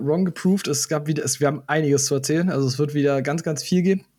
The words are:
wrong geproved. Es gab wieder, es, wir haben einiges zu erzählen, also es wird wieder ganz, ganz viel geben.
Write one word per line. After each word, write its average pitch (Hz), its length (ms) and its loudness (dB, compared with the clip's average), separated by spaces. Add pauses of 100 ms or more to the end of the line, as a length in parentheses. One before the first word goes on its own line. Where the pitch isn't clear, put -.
wrong 156 220 2
geproved. 185 440 0
Es 143 180 -2
gab 147 180 -2
wieder, 151 180 -2
es, 131 180 -4
wir 147 60 4
haben 143 200 0
einiges 143 380 2
zu 143 100 0
erzählen, 156 340 0
also 139 160 0
es 131 140 -2
wird 147 160 0
wieder 139 260 2
ganz, 156 220 -4
ganz 156 180 -4
viel 180 220 0
geben. 190 220 0 (140)